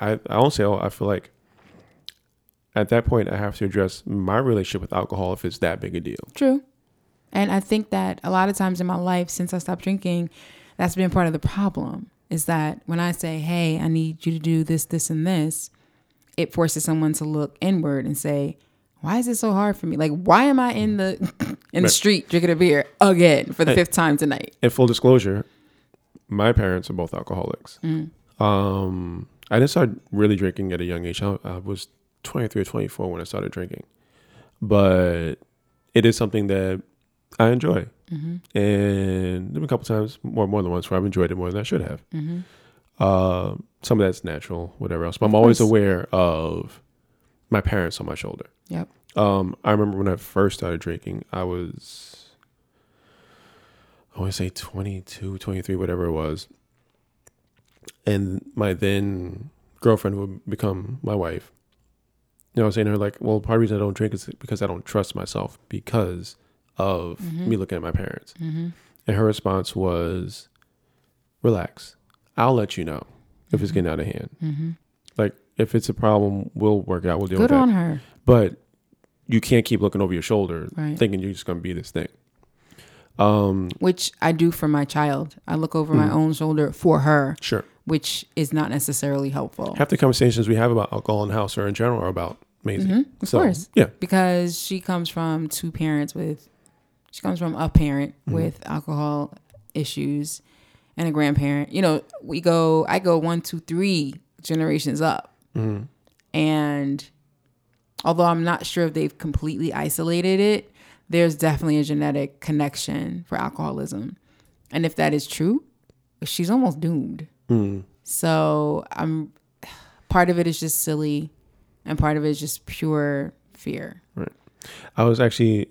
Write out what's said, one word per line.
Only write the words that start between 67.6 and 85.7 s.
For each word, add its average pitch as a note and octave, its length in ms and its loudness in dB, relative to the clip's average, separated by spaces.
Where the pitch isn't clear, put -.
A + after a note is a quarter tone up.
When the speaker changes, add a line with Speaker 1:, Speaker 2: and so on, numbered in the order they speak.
Speaker 1:
at E2 60 -8
my E2+ 100 -6
parents." - 480 -6
Speaker 2:
Mm-hmm. D#3+ 280 -6
Speaker 1:
And G#2 100 2
her A2 80 2
response F#2+ 520 -2
was, F2+ 720 -4
"Relax. - 540 -2
I'll B2 180 4
let G#2+ 220 -2
you F2 80 -4
know D#2 180 -8
if D3+ 100 2
it's G2+ 80 -2
Speaker 2:
Mm-hmm. - 40 -2
Speaker 1:
getting F2 160 0
out D#2+ 100 -4
of - 60 -4
hand. - 240 -8
Speaker 2:
Mm-hmm. D#3 280 -4
Speaker 1:
Like, G#2 180 0
if A2 160 0
it's A2+ 140 0
a G#2+ 60 -2
problem, G2+ 600 2
we'll G#2 260 2
work F2+ 240 -4
it F2+ 60 0
out. E2 80 0
We'll G2 100 -2
deal F#2 100 -2
Speaker 2:
Good A3 60 6
Speaker 1:
with B3 60 4
that. C#4+ 100 6
Speaker 2:
on B3+ 100 6
her. E3+ 300 0
Speaker 1:
But A#2 320 6
you A2+ 120 4
can't A#2 240 4
keep G#2 160 0
looking G2 200 0
over F#2 120 0
your E2 100 -2
shoulder F2+ 520 -2
Speaker 2:
Right. D3+ 240 -6
Speaker 1:
thinking G2 220 2
you're F#2+ 120 -6
just - 140 -14
gonna F2 140 -4
be F2+ 120 -6
this E2+ 180 -10
thing." - 180 -6
Um, G2+ 500 2
Speaker 2:
Which F#3 320 0
I D#3+ 100 4
do E3 180 4
for E3 160 -4
my D3 200 2
child. D3 500 -2
I D#3+ 80 -4
look D#3 220 -2